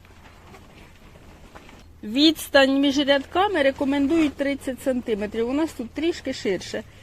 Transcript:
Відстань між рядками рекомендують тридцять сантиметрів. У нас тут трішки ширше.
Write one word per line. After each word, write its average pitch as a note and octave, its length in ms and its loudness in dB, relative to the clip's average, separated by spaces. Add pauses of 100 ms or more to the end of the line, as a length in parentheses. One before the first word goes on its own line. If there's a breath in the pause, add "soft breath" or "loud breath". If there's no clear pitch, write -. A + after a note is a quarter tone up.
(2000)
Відстань C4+ 800 4
між C#4 180 2
рядками D4 640 2
рекомендують C#4 720 0
тридцять C#4 480 -4
сантиметрів. A3+ 640 -4
У B3+ 40 -4
нас D4+ 200 -2
тут A#3 180 -10
трішки D#4 420 -4
ширше. G#3+ 500 -6 (200 loud breath)